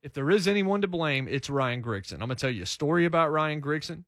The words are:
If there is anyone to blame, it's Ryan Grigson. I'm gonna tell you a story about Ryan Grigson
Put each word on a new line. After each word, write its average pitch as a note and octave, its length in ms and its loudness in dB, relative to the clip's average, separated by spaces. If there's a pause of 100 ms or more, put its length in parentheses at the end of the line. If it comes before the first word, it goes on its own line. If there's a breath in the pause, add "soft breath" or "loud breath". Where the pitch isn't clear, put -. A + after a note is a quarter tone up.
If C#3+ 100 -14
there C#3 180 0
is F#3+ 160 6
anyone G3+ 360 2
to G3 80 2
blame, D3+ 400 0
it's C3+ 200 -2
Ryan B2+ 320 0
Grigson. A2 320 -6
I'm D#2+ 60 -8
gonna A#2+ 160 -4
tell C3 140 -2
you G2+ 140 -4
a - 20 -8
story E3+ 400 2
about E3 260 2
Ryan D#3 300 0
Grigson D#3 460 -6